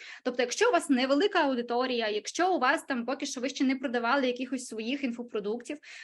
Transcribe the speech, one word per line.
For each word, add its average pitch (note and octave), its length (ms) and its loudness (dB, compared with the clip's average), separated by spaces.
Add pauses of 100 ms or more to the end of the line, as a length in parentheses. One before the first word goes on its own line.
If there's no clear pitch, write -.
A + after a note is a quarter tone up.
(240)
Тобто, B3 180 0
якщо B3 280 2
у - 20 4
вас E4+ 180 4
невелика C#4+ 500 4
аудиторія, A#3+ 680 0
якщо D#4+ 460 0
у C#4+ 40 2
вас C#4 240 2
там A#3+ 220 -4
поки C#4 200 -4
що C#4 160 -6
ви C4+ 80 -2
ще C#4 140 -2
не C4 120 4
продавали B3+ 520 0
якихось B3+ 380 -4
своїх A#3 380 -6
інфопродуктів, A#3+ 720 -6 (260)